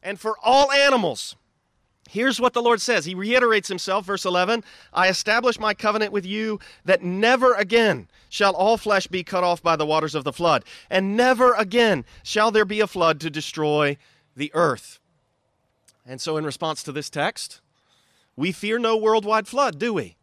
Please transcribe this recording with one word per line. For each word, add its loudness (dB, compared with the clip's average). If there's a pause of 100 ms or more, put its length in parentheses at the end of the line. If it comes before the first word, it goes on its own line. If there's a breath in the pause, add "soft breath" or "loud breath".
and -12
for -4
all 4
animals. 2 (720)
Here's -2
what 2
the -2
Lord 2
says. 0
He -8
reiterates 2
himself, -4
verse -6
eleven, 0 (300 loud breath)
"I 2
establish 0
my -2
covenant -2
with -4
you -6 (240 loud breath)
that 2
never 2
again 0 (200 soft breath)
shall 0
all 2
flesh 0
be -6
cut -2
off 0
by 2
the -2
waters 0
of -4
the -4
flood, 0 (240 loud breath)
and 0
never 4
again 2 (180 soft breath)
shall 0
there 4
be -4
a 2
flood 0
to -8
destroy -2 (400 soft breath)
the -8
earth." -2 (1040)
And -14
so -4
in -4
response -6
to -12
this -10
text, -6 (760)
we -2
fear -4
no 0
worldwide 0
flood, -2
do -2
we? -6